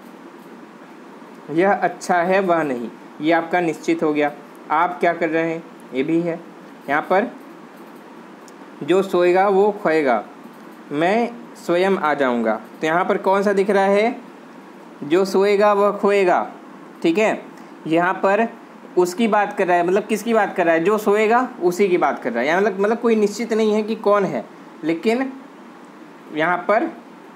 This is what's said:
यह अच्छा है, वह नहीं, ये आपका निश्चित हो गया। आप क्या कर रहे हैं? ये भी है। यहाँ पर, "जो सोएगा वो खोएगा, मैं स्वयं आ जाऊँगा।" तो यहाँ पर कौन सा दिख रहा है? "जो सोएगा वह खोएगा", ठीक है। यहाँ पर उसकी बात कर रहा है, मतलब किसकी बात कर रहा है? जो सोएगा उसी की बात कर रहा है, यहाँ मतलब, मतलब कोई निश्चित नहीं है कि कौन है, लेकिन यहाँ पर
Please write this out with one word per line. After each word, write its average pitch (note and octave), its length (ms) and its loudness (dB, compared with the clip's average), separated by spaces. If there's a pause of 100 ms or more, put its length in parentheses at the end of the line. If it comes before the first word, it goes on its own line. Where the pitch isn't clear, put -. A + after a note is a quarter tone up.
(1500)
यह F3+ 220 2
अच्छा F3+ 500 -2
है, F#3+ 180 2
वह E3+ 220 0
नहीं, B2 260 -4 (320)
ये D#3 120 0
आपका E3 280 0
निश्चित E3 420 -2
हो D#3 100 0
गया। D3 200 0 (380)
आप F3 300 0
क्या F3 120 2
कर E3+ 160 -2
रहे E3 220 -2
हैं? E3 140 -8 (300)
ये C3 80 0
भी D#3+ 180 0
है। E3+ 200 -4 (480)
यहाँ D3 140 0
पर, G3+ 280 0 (1500)
"जो F3 200 2
सोएगा F#3 460 2
वो G3+ 240 4
खोएगा, D#3 520 0 (680)
मैं F#3+ 380 0 (360)
स्वयं F#3 300 2
आ D3+ 180 0
जाऊँगा।" A#2+ 460 0 (200)
तो D#3+ 60 -4
यहाँ E3+ 180 2
पर G3+ 120 -2
कौन G3 260 0
सा G3+ 100 2
दिख G3 180 0
रहा G3 140 2
है? G#3 320 2 (880)
"जो E3+ 200 2
सोएगा G3+ 480 4
वह G3+ 180 4
खोएगा", G3 600 2 (520)
ठीक E3+ 160 2
है। G3+ 240 0 (440)
यहाँ F3 280 2
पर G3 340 2 (480)
उसकी F3+ 320 2
बात G#3 300 0
कर F#3 80 0
रहा F3 100 4
है, F3 100 2
मतलब F#3+ 160 2
किसकी A3 320 -2
बात G3 220 0
कर F3+ 80 2
रहा E3 100 4
है? E3 100 2
जो G#3 140 2
सोएगा A3 500 2 (140)
उसी F#3 260 2
की F3 80 2
बात C#3+ 260 0
कर B2 100 -4
रहा A#2 80 -2
है, B2 60 0
यहाँ E3+ 140 2
मतलब, G3+ 200 0
मतलब A3 180 0
कोई A#3 160 2
निश्चित G#3+ 380 -2
नहीं G#3+ 200 2
है G#3+ 100 0
कि G#3+ 120 -4
कौन G3+ 300 2
है, C#3+ 200 -4 (400)
लेकिन A3+ 480 -2 (1040)
यहाँ D#3+ 220 0
पर G#3 340 -2 (460)